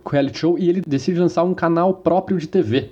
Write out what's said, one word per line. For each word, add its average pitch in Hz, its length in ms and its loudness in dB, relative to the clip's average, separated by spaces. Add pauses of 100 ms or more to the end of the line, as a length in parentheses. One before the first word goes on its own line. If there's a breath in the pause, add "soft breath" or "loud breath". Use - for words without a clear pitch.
com - 60 -12
o - 20 -4
reality 139 260 0
show, 170 180 0
e 180 120 0
ele 180 180 2
decide 170 320 -2
lançar 170 240 2
um 180 120 0
canal 175 400 2
próprio 185 440 0
de 156 80 -6
T 185 160 0
V 113 300 -2